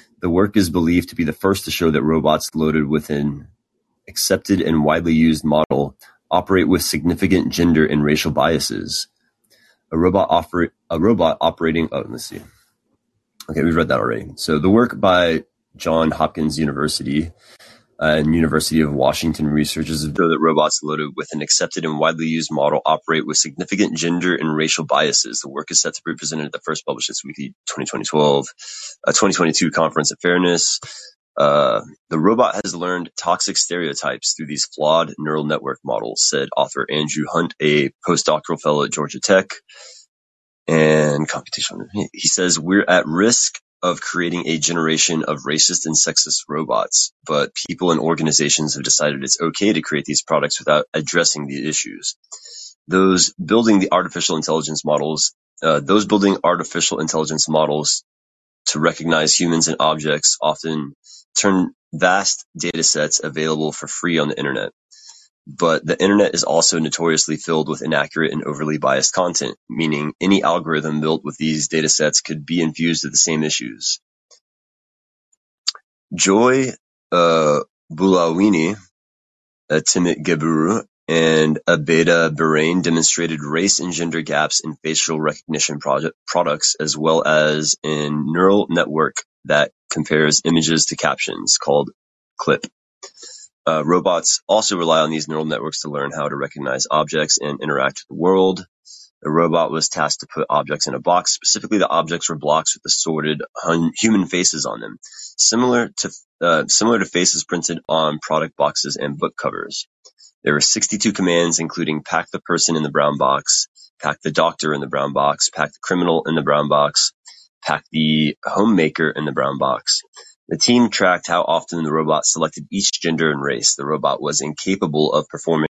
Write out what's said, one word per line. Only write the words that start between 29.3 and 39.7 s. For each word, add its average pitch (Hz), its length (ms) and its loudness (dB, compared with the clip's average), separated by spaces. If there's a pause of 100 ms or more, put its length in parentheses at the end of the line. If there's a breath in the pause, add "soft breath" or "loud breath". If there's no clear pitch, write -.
twenty-two 82 380 2
Conference 78 400 0
of - 100 -12
Fairness. 87 580 2 (560 loud breath)
Uh, 71 460 2 (280)
"The 82 100 -2
robot 107 440 2
has - 100 -6
learned 87 440 -4
toxic 90 400 -2
stereotypes 73 760 -4
through 78 140 -8
these 73 260 -6
flawed 78 460 0
neural 76 240 -4
network 67 400 -4
models," 57 420 -4
said 69 300 -2
author 69 340 -2
Andrew 76 400 -4
Hunt, 85 320 -2
a 73 280 2 (180)
postdoctoral 80 540 0
fellow 73 240 0
at 71 80 -6
Georgia - 260 -6
Tech 95 300 2 (1200 loud breath)